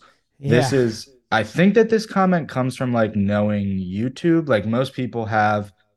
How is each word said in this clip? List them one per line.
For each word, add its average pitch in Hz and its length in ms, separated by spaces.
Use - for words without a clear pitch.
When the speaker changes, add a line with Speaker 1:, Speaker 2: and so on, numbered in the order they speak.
Speaker 1:
This 127 340
Speaker 2:
Yeah. 135 60
Speaker 1:
is, 117 300
I 110 120
think 180 320
that 226 140
this 220 160
comment 185 440
comes 127 260
from, 127 180
like, 110 220
knowing 101 640
YouTube. 131 720
Like, 104 160
most 123 280
people 117 320
have, 107 460